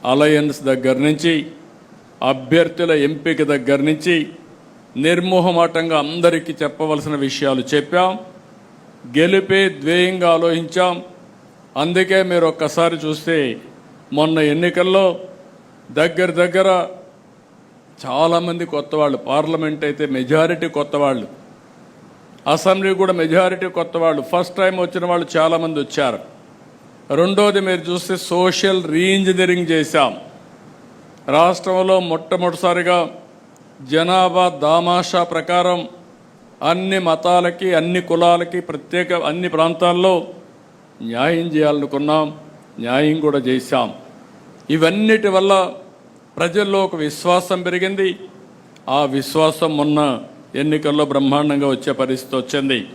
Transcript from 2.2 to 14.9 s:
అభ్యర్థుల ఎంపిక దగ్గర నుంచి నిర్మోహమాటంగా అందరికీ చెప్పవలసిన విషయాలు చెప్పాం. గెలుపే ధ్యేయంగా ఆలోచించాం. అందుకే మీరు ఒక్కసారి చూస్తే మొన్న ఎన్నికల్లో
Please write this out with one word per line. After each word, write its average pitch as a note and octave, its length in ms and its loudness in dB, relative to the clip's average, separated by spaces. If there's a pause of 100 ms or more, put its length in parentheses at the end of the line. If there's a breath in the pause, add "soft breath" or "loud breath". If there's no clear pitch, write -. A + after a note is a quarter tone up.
అభ్యర్థుల E3 600 0 (140)
ఎంపిక D#3 360 -2 (100)
దగ్గర C#3 260 0 (120)
నుంచి E3 260 0 (880)
నిర్మోహమాటంగా E3+ 1000 2
అందరికీ E3 560 0
చెప్పవలసిన D3+ 540 -4 (100)
విషయాలు C3+ 380 -2 (100)
చెప్పాం. F3 380 2 (1040)
గెలుపే F#3+ 440 4 (220)
ధ్యేయంగా F3 540 2
ఆలోచించాం. E3+ 580 0 (880)
అందుకే F#3 380 2 (100)
మీరు E3+ 220 2
ఒక్కసారి E3 520 0
చూస్తే D#3 320 -2 (800)
మొన్న D#3+ 200 2 (140)
ఎన్నికల్లో F3+ 520 2 (920)